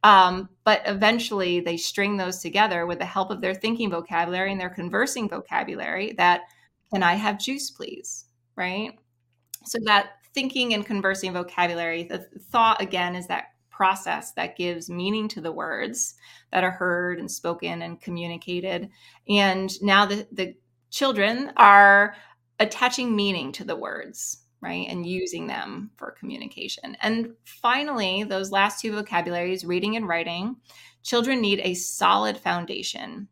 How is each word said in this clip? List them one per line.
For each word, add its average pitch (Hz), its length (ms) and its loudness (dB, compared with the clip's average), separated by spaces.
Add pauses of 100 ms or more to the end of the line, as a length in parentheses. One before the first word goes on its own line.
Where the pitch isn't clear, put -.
Um, 190 460 8 (160)
but 214 200 4
eventually 202 760 2
they 170 160 -4
string 202 400 -2
those 185 220 -4
together 180 460 0
with 175 140 -6
the 180 60 -4
help 196 240 -4
of 190 100 -6
their 185 140 -2
thinking 220 360 -2
vocabulary 175 600 -2
and 190 80 -4
their 180 100 -6
conversing 208 600 -4
vocabulary 170 880 -6
that, 175 240 4 (500)
"Can 190 120 0
I 175 100 4
have 208 260 -2
juice, 277 300 -6
please?" - 560 -14 (320)
Right? 190 420 -6 (640)
So - 220 -6
that 202 300 4 (180)
thinking 262 400 0
and 208 120 -2
conversing 190 460 -2
vocabulary, 175 720 -2
the 180 240 -10 (240)
thought, 226 300 4
again, 180 340 -2
is 180 120 -8
that 175 180 -4 (240)
process 185 640 -2
that 175 240 -6
gives 175 320 -6
meaning 202 400 -4
to 214 100 -12
the 160 140 -8
words 156 640 -6 (360)
that 185 140 2
are 185 60 0
heard 180 480 -2
and 185 120 -10
spoken 170 520 -6
and 170 180 -12
communicated. 175 880 -8 (400)
And 190 420 2 (100)
now 202 240 6
the, 208 260 -6
the 180 240 -6 (340)
children 226 680 0
are 202 580 10 (440)
attaching 247 560 0
meaning 202 360 -2
to - 120 -12
the 165 120 -6
words, - 720 -10 (140)
right? 175 280 -8
And 175 160 -6
using 175 420 -6
them 180 500 -10
for - 140 -14
communication. - 920 -14
And 226 320 -2 (100)
finally, 240 800 -2
those 190 280 -6
last 196 300 0
two 220 120 -4
vocabularies, 180 720 -4
reading 180 300 -2
and 220 120 -6
writing, 170 480 -4 (480)
children 240 380 0
need 202 220 2
a 185 100 -2
solid 202 640 0
foundation - 960 -6